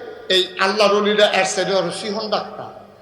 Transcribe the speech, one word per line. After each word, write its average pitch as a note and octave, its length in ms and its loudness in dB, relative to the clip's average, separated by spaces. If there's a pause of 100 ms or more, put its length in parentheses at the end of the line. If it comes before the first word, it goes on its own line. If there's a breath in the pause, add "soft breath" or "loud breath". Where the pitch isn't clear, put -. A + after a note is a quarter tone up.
(280)
এই F#3 320 2
আল্লাহর G3+ 340 4
ওলিরা G#3 320 4
এর F#3+ 180 2
সাইডে F#3 340 0
আরো E3+ 120 -2
সিহন G#3+ 400 -6
ডাক্তার। - 560 -6 (160 soft breath)